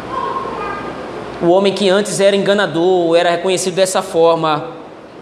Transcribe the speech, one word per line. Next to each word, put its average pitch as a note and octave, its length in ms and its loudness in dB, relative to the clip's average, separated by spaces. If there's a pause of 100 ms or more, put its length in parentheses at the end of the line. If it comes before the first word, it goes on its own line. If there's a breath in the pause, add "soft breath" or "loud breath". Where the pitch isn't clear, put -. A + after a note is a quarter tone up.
(1400)
O E3+ 60 0
homem F#3+ 260 4
que F#3+ 160 0
antes F#3+ 320 0
era G3+ 160 4
enganador, F3+ 800 2
era F3 140 4
reconhecido F3 440 0
dessa F#3+ 280 0
forma, E3 640 2 (560)